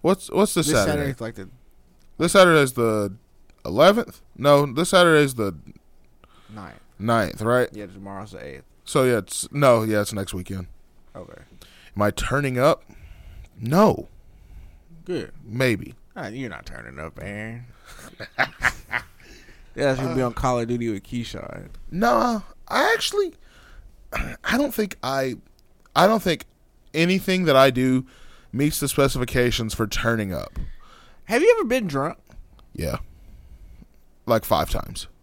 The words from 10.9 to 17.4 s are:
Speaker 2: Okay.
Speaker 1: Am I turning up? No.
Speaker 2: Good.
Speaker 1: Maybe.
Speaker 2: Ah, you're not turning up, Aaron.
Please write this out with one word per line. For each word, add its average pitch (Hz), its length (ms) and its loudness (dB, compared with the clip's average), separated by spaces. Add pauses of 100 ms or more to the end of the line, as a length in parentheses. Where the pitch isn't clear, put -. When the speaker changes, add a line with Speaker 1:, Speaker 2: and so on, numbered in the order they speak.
Speaker 2:
Okay. - 260 -18 (540)
Speaker 1:
Am 101 60 -4
I 104 100 2
turning 135 460 -2
up? 143 260 2 (760)
No. 160 480 4 (1000)
Speaker 2:
Good. 160 260 -8 (140)
Speaker 1:
Maybe. 113 480 -2 (220)
Speaker 2:
Ah, 147 120 -10
you're 120 220 -10
not 67 160 -14
turning 58 340 -16
up, 78 220 -12
Aaron. 110 440 -10 (760)